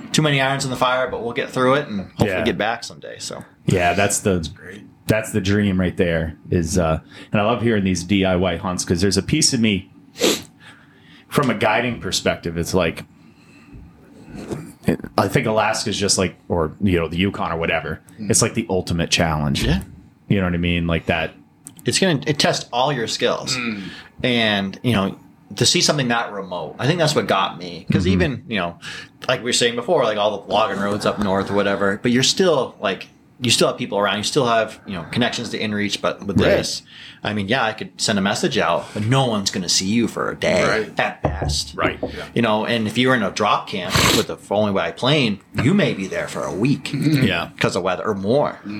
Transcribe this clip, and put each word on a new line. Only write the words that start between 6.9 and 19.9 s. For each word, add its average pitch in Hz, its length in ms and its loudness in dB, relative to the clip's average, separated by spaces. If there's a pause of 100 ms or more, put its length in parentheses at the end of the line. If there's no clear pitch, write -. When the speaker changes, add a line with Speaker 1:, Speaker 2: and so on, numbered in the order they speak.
Speaker 2:
and 107 100 2
I - 40 2
love 113 160 2
hearing 110 220 2
these 92 200 0
D 95 220 4
I 92 100 4
Y 87 220 2
hunts 90 280 -4
'cause 87 160 2
there's 98 160 4
a 92 60 0
piece 151 300 2
of 123 60 0
me 104 300 2 (1400)
from 139 220 2
a 113 60 0
guiding 117 440 0
perspective. 85 580 -2
It's 82 160 -2
like, 85 320 0 (2000)
I 104 100 2
think 120 180 0
Alaska's 107 520 0
just 95 200 0
like, 90 180 0 (140)
or, 80 320 0
you 95 180 4
know, 82 80 0
the 82 100 -4
Yukon 92 340 0
or 82 60 -2
whatever. 82 440 -2 (180)
Speaker 3:
Mm. 104 120 -8
Speaker 2:
It's 120 100 4
like 117 140 0
the 110 140 -2
ultimate 87 420 0
challenge. 76 520 0
Speaker 1:
Yeah. 175 180 2 (460)